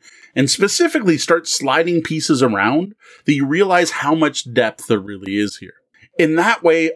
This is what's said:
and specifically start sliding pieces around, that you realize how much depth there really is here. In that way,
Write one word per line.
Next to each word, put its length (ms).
and 140
specifically 720
start 280
sliding 560
pieces 400
around, 520
that 100
you 120
realize 440
how 240
much 380
depth 340
there 120
really 380
is 220
here. 160
In 180
that 260
way, 340